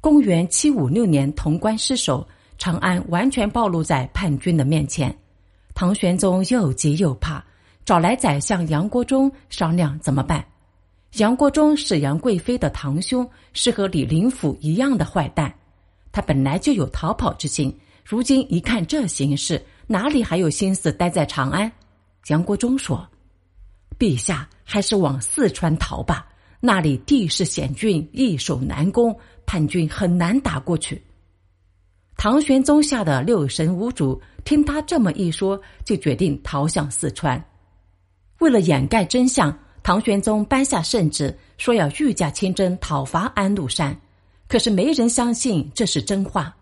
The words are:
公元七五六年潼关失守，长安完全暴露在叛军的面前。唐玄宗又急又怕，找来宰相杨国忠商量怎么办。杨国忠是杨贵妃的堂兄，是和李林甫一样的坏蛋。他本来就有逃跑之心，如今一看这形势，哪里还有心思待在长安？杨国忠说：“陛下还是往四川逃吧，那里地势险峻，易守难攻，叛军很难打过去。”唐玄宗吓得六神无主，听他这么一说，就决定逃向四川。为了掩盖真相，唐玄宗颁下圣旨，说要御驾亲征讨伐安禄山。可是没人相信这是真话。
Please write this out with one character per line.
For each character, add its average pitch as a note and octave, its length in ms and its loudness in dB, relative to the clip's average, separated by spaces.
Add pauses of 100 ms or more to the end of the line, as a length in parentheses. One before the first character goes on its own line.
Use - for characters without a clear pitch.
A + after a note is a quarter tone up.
公 D4+ 200 6
元 F3+ 280 4
七 - 220 2
五 G#3 160 2
六 G3 180 2
年 D3 300 2
潼 D3+ 240 0
关 G#3+ 180 0
失 B3+ 200 -2
守， C#3 280 -2 (320)
长 - 200 -2
安 F3+ 340 0
完 F3 180 2
全 A3+ 220 0
暴 A#3 160 0
露 E3+ 160 0
在 C3+ 320 0
叛 D#3+ 240 -2
军 E3+ 180 0
的 C#3+ 80 2
面 D3 220 0
前。 C3+ 260 -4 (640)
唐 F#3 180 0
玄 F#3 240 0
宗 F#3 280 2
又 G3 280 0
急 D3 260 0
又 E3+ 160 2
怕， C#3+ 300 -6 (400)
找 F#3 140 4
来 F3+ 160 4
宰 D#3+ 240 0
相 F3 300 -2
杨 D#3 200 0
国 B3 160 -2
忠 C4+ 240 2 (220)
商 E3 260 -2
量 D#3 220 0
怎 D3 160 -2
么 C#3+ 80 0
办。 - 240 -2 (680)
杨 G#3+ 200 2
国 C#4 160 2
忠 D4+ 260 4
是 G#3 220 0
杨 C#3+ 180 0
贵 G#3 220 0
妃 B3 180 -2
的 E3 140 0
堂 D3 320 -4
兄， B3 260 -2 (240)
是 - 160 -2
和 G3+ 200 0
李 E3 160 0
林 D#3+ 260 2
甫 D3+ 300 -2
一 D#3 160 0
样 B3+ 200 2
的 C#3+ 80 0
坏 - 260 -2
蛋。 D3 220 -2 (600)
他 G3+ 100 -4
本 C#3 220 0
来 C#3 120 0
就 C#4+ 160 0
有 E3+ 180 0
逃 E3 220 -4
跑 - 220 -2
之 - 140 -8
心， C#3 280 -4 (280)
如 A3+ 180 -4
今 C4 260 2
一 E3+ 120 0
看 G#3 260 -2
这 C#4+ 220 -2
形 C#3 280 0
势， - 240 -2 (280)
哪 A3 200 0
里 D4 140 2
还 F3 140 -2
有 F3 120 2
心 F#3+ 240 0
思 E3+ 200 -2
待 F3 180 0
在 E3 160 0
长 C3+ 240 -2
安？ G#3+ 220 -2 (560)
杨 D3+ 120 2
国 F#3+ 160 -2
忠 B3 220 0
说 C3 260 -6 (960)
：“陛 F3+ 180 2
下 C#3+ 320 -4 (140)
还 - 180 -2
是 G3 140 -2
往 C#3+ 260 0
四 A#3 300 0
川 D#3+ 280 -2
逃 - 220 -4
吧， - 280 -4 (320)
那 G#3+ 200 2
里 D3+ 180 2
地 A#3 300 2
势 - 160 -2
险 D3 280 -4
峻， E3 400 0
易 B3 240 0
守 B2 240 -4
难 D3 300 -2
攻， A#3 260 2 (300)
叛 D#3+ 220 0
军 D#3+ 200 0
很 F3+ 300 0
难 F3 220 2
打 E3 180 -4
过 E3 180 -2
去。” - 240 -8 (1160)
唐 C4+ 240 4
玄 C4+ 180 4
宗 D4 220 4
吓 C4+ 220 0
得 C#3 180 2
六 F3+ 240 2
神 D#3+ 260 -2
无 G#3 200 -4
主， C3+ 280 -2 (240)
听 D4 200 4
他 D4 180 -2
这 D#4 160 -2
么 F#3+ 140 2
一 F3+ 180 -2
说， G3 300 -2 (240)
就 G#3 120 0
决 C#3+ 200 0
定 C#3 260 0
逃 C#3+ 240 -2
向 D#3 240 -2
四 - 220 -6
川。 C#3+ 300 -2 (960)
为 E4 100 6
了 A#3 100 6
掩 D3+ 280 2
盖 A3 160 2
真 B3 240 2
相， F3+ 280 2 (280)
唐 G#3+ 160 2
玄 G3+ 200 2
宗 G#3+ 260 0
颁 C4+ 180 2
下 F#3 180 -2
圣 F3 260 0
旨， C#3+ 300 -4 (200)
说 - 140 0
要 F#3 160 2 (120)
御 C#4+ 120 2
驾 E3 160 -2
亲 F#3 240 -2
征 F#3 260 0
讨 C#3 260 -4
伐 E3+ 320 -2
安 G3+ 180 0
禄 D#3 140 -4
山。 D3 280 -4 (520)
可 A#3+ 100 2
是 G#3+ 100 0
没 G#3 240 2
人 A#3+ 160 2
相 A#3+ 240 0
信 G#3 400 -2
这 A3+ 140 -2
是 D3+ 160 -2
真 G3 220 -2
话。 D3+ 360 -6